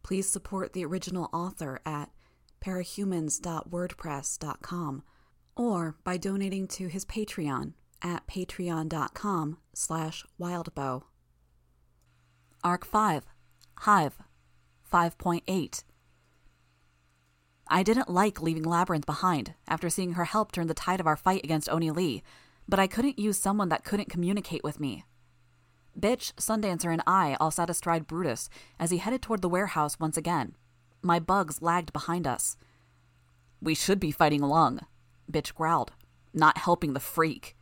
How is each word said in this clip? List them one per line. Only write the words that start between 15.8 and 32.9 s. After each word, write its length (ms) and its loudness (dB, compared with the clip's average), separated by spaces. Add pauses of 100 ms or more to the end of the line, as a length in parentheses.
I 160 4
didn't 260 2
like 320 2
leaving 220 0
Labyrinth 420 2
behind 480 0 (140)
after 240 -2
seeing 220 -2
her 120 0
help 260 0
turn 140 -2
the 80 -2
tide 260 0
of 60 2
our 100 6
fight 280 2
against 260 0
Oni 220 2
Lee, 320 0 (440)
but 120 4
I 80 6
couldn't 320 0
use 180 0
someone 320 2
that 140 0
couldn't 260 -2
communicate 540 -2
with 160 -6
me. 260 -6 (920)
Bitch, 360 0
Sundancer, 580 -2
and 120 -2
I 360 4
all 100 2
sat 180 0
astride 380 0
Brutus 420 -2 (300)
as 120 0
he 80 2
headed 220 -2
toward 200 -2
the 80 0
warehouse 500 0
once 160 -2
again. 400 -2 (460)
My 180 4
bugs 420 0
lagged 300 2
behind 340 -2
us. 300 -2 (1080)